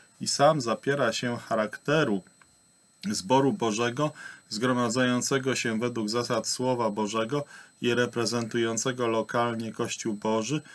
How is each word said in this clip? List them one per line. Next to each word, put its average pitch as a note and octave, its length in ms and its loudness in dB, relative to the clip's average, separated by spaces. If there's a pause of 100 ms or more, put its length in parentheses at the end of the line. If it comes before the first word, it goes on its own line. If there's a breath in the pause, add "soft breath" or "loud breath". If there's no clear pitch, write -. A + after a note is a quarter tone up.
(200 loud breath)
i A#2+ 80 -4
sam D3+ 320 4
zapiera A#2+ 520 0
się A#2+ 240 -4
charakteru A2 880 0 (880)
zboru A#2+ 420 4
Bożego, A#2+ 600 0 (360 loud breath)
zgromadzającego B2 1040 0
się A2+ 240 -2
według A#2+ 300 -2
zasad A#2 400 -2
Słowa B2 420 0
Bożego A2 540 -2 (380 loud breath)
i A#2+ 120 2
reprezentującego A#2 1120 0
lokalnie A2+ 680 0
Kościół A2+ 420 -4
Boży, A2 480 0 (120 loud breath)